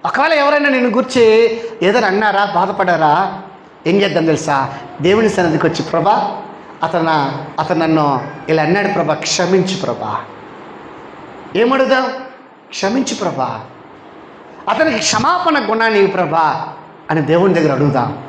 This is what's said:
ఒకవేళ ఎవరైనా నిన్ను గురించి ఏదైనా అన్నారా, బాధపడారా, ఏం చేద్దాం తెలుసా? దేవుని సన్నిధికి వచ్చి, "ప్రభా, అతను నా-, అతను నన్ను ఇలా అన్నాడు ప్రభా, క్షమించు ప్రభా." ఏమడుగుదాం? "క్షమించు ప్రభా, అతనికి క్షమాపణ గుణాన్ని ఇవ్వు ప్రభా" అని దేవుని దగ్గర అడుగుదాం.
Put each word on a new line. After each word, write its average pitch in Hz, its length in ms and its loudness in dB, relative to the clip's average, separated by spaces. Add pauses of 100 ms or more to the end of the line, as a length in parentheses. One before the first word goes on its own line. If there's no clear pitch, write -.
ఒకవేళ 311 280 0
ఎవరైనా 285 360 2
నిన్ను 254 200 2
గురించి 226 720 4 (220)
ఏదైనా 208 240 4
అన్నారా, 202 380 2
బాధపడారా, 175 960 2 (460)
ఏం 196 140 4
చేద్దాం 170 240 0
తెలుసా? 143 480 0 (280)
దేవుని 208 280 4
సన్నిధికి 165 360 0
వచ్చి, 160 180 0
"ప్రభా, - 580 0 (420)
అతను 165 200 -2
నా-, 151 580 -2
అతను 160 180 0
నన్ను 147 480 2 (220)
ఇలా 160 140 2
అన్నాడు 196 240 0
ప్రభా, 160 260 0
క్షమించు - 680 0
ప్రభా." 110 400 -6 (1300)
ఏమడుగుదాం? 262 480 2 (680)
"క్షమించు 226 460 -2
ప్రభా, 135 500 -4 (1040)
అతనికి 302 280 0
క్షమాపణ 262 760 0
గుణాన్ని 220 280 2
ఇవ్వు 196 120 4
ప్రభా" 160 560 0 (440)
అని 160 100 2
దేవుని 170 320 4
దగ్గర 156 180 2
అడుగుదాం. 135 580 0